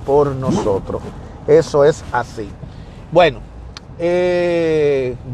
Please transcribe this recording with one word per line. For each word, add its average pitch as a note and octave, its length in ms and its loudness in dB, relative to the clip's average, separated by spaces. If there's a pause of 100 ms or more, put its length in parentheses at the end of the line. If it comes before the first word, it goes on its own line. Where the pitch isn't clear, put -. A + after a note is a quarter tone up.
por C#3+ 240 4
nosotros. C3+ 720 -2 (460)
Eso D3 400 6
es - 260 2
así. A2+ 340 -6 (640)
Bueno, D#3 280 4 (600)
eh, E3+ 1160 0 (180)